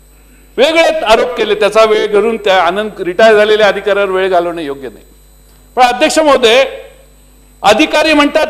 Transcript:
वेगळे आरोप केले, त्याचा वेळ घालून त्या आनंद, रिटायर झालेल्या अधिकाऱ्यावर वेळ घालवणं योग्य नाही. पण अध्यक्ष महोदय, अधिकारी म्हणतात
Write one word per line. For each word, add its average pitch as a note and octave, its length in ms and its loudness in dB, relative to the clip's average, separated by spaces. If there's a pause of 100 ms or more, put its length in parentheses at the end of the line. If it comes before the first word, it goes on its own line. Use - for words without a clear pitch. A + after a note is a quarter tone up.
(560)
वेगळे D#4+ 260 0
आरोप B3 540 0
केले, G#3 180 -2
त्याचा G#3 300 2
वेळ G#3+ 220 0
घालून G#3 300 -2
त्या F#3+ 260 0
आनंद, G3 400 -4
रिटायर G#3+ 320 2
झालेल्या G#3+ 340 2
अधिकाऱ्यावर G3 400 -2
वेळ F#3+ 200 -2
घालवणं F3 320 -2
योग्य C#3 280 -10
नाही. G#2 160 -20 (720)
पण B3 60 2
अध्यक्ष B3 360 0
महोदय, C4 460 2 (1000)
अधिकारी D#4 500 2
म्हणतात D4 380 0